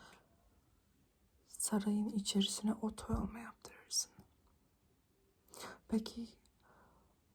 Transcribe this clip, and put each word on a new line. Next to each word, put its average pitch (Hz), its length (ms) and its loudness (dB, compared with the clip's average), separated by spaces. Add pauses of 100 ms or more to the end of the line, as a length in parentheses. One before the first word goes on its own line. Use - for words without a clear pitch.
(1600)
sarayın 208 520 2
içerisine 202 640 2
otoyol - 580 -2
mu 226 80 -10
yaptırırsın? - 720 -6 (1800)
Peki 226 400 0 (1080)